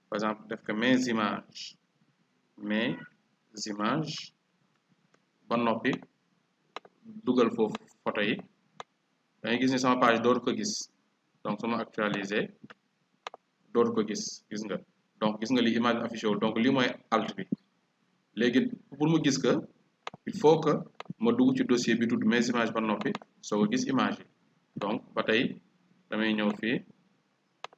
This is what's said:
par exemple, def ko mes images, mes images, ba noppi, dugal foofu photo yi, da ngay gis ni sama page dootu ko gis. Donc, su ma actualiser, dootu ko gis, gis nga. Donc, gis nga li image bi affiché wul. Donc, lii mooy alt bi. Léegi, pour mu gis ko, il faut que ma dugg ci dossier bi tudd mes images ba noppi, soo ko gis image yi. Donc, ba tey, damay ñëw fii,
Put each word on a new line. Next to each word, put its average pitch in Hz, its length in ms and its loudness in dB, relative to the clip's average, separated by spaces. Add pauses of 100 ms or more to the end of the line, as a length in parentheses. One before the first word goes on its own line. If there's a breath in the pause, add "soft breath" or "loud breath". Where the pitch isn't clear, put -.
par 110 80 -4
exemple, 107 300 -4
def 113 160 -10
ko 110 100 -6
mes 127 340 2
images, 104 680 -4 (800)
mes 110 400 -2 (720)
images, 120 640 -4 (1120)
ba 120 100 -2
noppi, 117 340 0 (1300)
dugal 123 280 4
foofu 107 240 0 (280)
photo 110 180 -2
yi, 104 140 0 (1080)
da 110 80 -4
ngay 120 100 0
gis 131 120 2
ni 131 80 0
sama 127 200 4
page 117 220 4
dootu 123 200 2
ko 123 140 -2
gis. 107 340 -6 (540)
Donc, 104 160 -4
su 113 80 -6
ma 117 100 -2
actualiser, 104 720 -2 (1200)
dootu 117 200 2
ko 110 140 2
gis, - 420 -10
gis 107 160 -8
nga. 95 120 -6 (420)
Donc, 107 200 -2
gis 113 120 -4
nga 123 100 2
li 113 140 2
image 117 240 2
bi 117 60 -4
affiché 113 220 -6
wul. 101 120 0
Donc, 110 180 0
lii 120 140 2
mooy 135 180 2 (220)
alt 110 240 0
bi. 95 80 -10 (920)
Léegi, 120 340 2 (280)
pour 151 100 2
mu 160 160 4
gis 143 140 2
ko, 123 140 2 (720)
il - 120 -8
faut 156 220 6
que 156 140 2 (460)
ma 117 120 4
dugg 127 260 4
ci 131 80 2
dossier 117 300 2
bi 117 120 0
tudd 113 180 0
mes 113 240 4
images 113 240 0
ba 113 80 -2
noppi, 107 300 -2 (300)
soo 107 180 -2
ko 104 120 4
gis 127 160 0
image 110 320 0
yi. - 60 -20 (500)
Donc, - 380 -6
ba 110 100 0
tey, - 360 0 (500)
damay 107 240 0
ñëw 107 260 0
fii, 120 240 -2 (960)